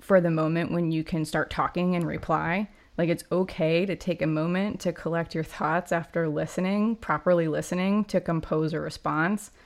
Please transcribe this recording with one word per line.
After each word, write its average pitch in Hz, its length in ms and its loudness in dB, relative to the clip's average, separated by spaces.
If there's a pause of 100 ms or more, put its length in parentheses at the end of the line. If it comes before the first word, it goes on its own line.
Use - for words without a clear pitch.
for 190 200 6
the 170 100 4
moment 160 400 2
when 170 220 0
you 160 100 0
can 160 220 -4
start 151 260 -2
talking 175 460 0
and 170 100 0
reply. 160 600 -2 (280)
Like, 165 120 2
it's 165 240 0
okay 175 540 2
to 180 100 -4
take 170 260 -4
a 151 60 2
moment 180 540 0
to 175 100 -2
collect 165 420 -4
your 160 80 -2
thoughts 160 480 -2
after 165 380 -2
listening, 185 640 0
properly 170 540 2
listening, 190 560 0
to 185 160 0
compose 160 520 0
a 156 60 -2
response. 156 720 -2 (160)